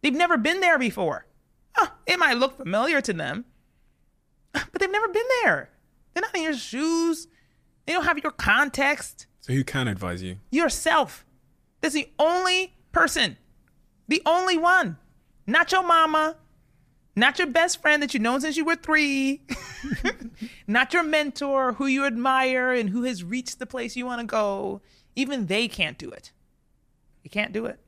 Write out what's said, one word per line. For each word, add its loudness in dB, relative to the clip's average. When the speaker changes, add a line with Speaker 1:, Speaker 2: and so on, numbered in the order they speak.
Speaker 1:
They've 0
never 4
been 0
there 4
before. -2
Huh, 2
it 2
might 4
look 0
familiar 0
to -4
them, -6
<sighs> -20
but -6
they've 0
never 0
been -2
there. 0
They're -2
not -6
in -2
your -2
shoes. -2
They -4
don't 0
have 0
your 0
context. 0
Speaker 2:
So -6
who 0
can -2
advise -4
you? -8
Speaker 1:
Yourself. 0
That's 0
the -4
only 2
person. 0
The 2
only 4
one. 4
Not 2
your 4
mama. 2
Not 2
your 2
best 0
friend 4
that -4
you've 0
known 0
since -4
you 0
were 2
three. 0
<laughs> -10
Not 2
your 4
mentor, 0
who -4
you 2
admire 0
and 0
who -2
has -4
reached -8
the -10
place -8
you -6
wanna -6
go. -2
Even -2
they 0
can't -12
do -16
it. -20
They -20
can't -6
do -4
it. -8